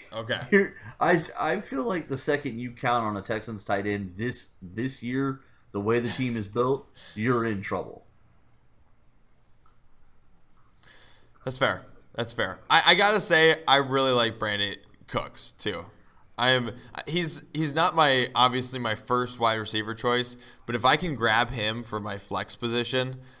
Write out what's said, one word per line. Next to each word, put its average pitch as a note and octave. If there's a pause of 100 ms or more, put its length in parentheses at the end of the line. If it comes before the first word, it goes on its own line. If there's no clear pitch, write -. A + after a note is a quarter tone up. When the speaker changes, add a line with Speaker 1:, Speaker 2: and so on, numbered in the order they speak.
(140)
Speaker 1:
Okay. A2+ (100)
Speaker 2:
Here, G3 (240)
I, D#3+ (160)
I F3
feel C4
like F#3
the C3+
second C#3
you B2
count A#2+
on G#2
a F#2
Texans A2
tight G2
end G2+
this, A#2+ (120)
this A2+
year, C3+ (300)
the G2+
way A2+
the A#2+
team A#2+
is G2+
built, B2+ (280)
you're A#2
in G2+
trouble. - (3500)
Speaker 1:
That's C3
fair. G2+ (300)
That's A#2
fair. F#2+ (100)
I, D#3+
I F3
gotta G3+
say, D#3+ (120)
I C3+
really C3+
like A#2
Brandon G2+ (320)
Cooks -
too. F2 (520)
I B2
am, A#2+ (360)
he's, D#3+ (100)
he's D3
not E3+
my, C3+
obviously B2+
my A2+
first B2
wide A2+
receiver G#2+
choice, A#2+ (280)
but A#2
if A#2
I C#3
can D#3
grab A2+
him A#2
for G#2+
my G2+
flex G2+
position, B2+ (240)